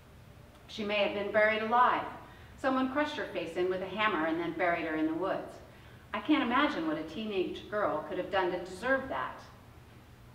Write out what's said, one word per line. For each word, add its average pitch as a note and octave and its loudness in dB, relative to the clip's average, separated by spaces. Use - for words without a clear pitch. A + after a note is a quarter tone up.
"She - -8
may G#3 0
have G3+ 2
been G3+ -2
buried G#3+ 6
alive. A3+ 4
Someone C4 0
crushed D4 -2
her F#3+ -6
face E3 -6
in F3+ 2
with F#3 -2
a F#3 -6
hammer F#3+ 2
and E3 0
then E3+ -2
buried E3+ 2
her D#4 -2
in D#3 0
the E3 0
woods. - -4
I A3 -4
can't C#4 4
imagine C#4+ 2
what D#4 0
a D#4 -6
teenage G3+ -4
girl - 0
could F#3 -6
have - -6
done F3+ 2
to F3+ -4
deserve C4 -2
that." - -6